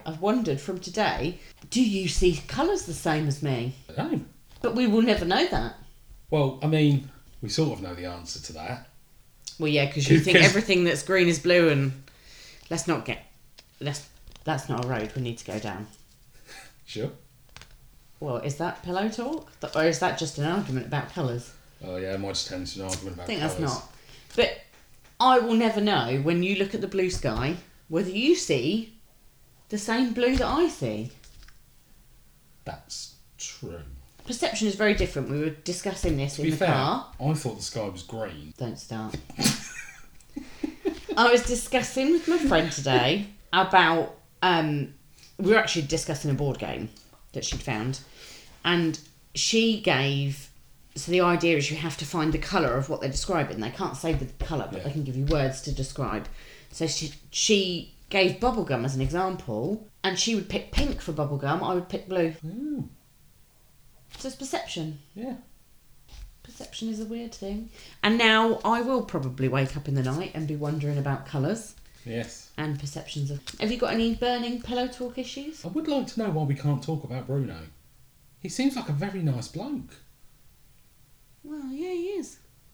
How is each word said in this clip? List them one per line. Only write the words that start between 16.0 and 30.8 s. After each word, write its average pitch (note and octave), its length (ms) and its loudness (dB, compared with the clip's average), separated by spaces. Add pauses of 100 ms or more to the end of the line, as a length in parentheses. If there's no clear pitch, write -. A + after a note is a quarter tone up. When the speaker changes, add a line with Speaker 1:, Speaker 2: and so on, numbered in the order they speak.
Speaker 2:
Sure. - 260 -6 (1080)
Speaker 1:
Well, C3 180 -4
is C#3 200 -4
that E3+ 260 -4
pillow F#3 260 -2
talk? A#3+ 420 -6 (100)
Th-, - 140 -8
or D#3 100 4
is E3 140 4
that F3 180 0
just D#3 220 -6
an C#3+ 60 0
argument C#3 420 -2
about - 260 -4
colours? A#2+ 380 -4 (320)
Speaker 2:
Oh, F2+ 140 -8
yeah, F#2+ 180 -4
it F#2+ 40 -4
might G2 100 -4
just - 180 -4
turn F2+ 140 -6
into F#2 200 -8
an F#2+ 80 -6
argument F#2 260 -6
about E2 80 -12
Speaker 1:
I - 40 -10
think G#3+ 140 -4
that's D#3 140 -2
Speaker 2:
colours. D3 160 -2
Speaker 1:
not. - 200 -8 (440)
But - 240 2 (600)
I B3+ 200 10
will A#3 160 4
never A3 260 4
know, C3+ 420 2
when E3+ 200 4
you F#3+ 120 2
look G3 200 0
at G3+ 60 -2
the F#3+ 60 -4
blue F#3 220 0
sky, C#3 460 0 (340)
whether F3+ 200 0
you B3 260 4
see E3+ 580 0 (760)
the G#3+ 80 -4
same A#3 360 0
blue B3 240 4
that - 100 2
I D#4 200 4
see. A2 440 -4 (1500)